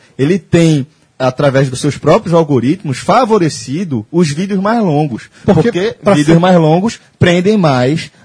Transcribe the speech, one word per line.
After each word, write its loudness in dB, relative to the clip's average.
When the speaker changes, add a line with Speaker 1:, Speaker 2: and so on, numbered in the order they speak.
Speaker 1:
ele 0
tem, 0
através 0
dos -8
seus -2
próprios 0
algoritmos, 0
favorecido -2
os 0
vídeos -4
mais 0
longos. -2
Speaker 2:
Porque, 2
Speaker 1:
Porque -2
Speaker 2:
pra 2
Speaker 1:
vídeos 2
Speaker 2:
ser 4
Speaker 1:
mais 4
longos 0
prendem 2
mais 0